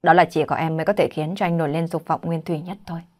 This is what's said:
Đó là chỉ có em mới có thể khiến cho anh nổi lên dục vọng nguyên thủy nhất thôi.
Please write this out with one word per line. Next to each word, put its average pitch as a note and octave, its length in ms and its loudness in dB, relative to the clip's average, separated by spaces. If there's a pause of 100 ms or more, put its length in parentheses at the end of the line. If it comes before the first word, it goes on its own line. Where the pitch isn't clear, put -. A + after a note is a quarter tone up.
Đó E3 100 6
là F3 120 8
chỉ D#3 180 0
có - 120 -2
em D#3+ 220 -2
mới D#3+ 80 -2
có - 80 2
thể F#3 180 2
khiến D#3 240 -4
cho G3+ 100 -2
anh E3+ 120 0
nổi D#3 120 0
lên E3 180 -2
dục E3+ 200 -6
vọng D#3+ 160 0
nguyên E3 180 -2
thủy D#3 200 -4
nhất F3+ 240 -10
thôi. E3 140 -8 (200)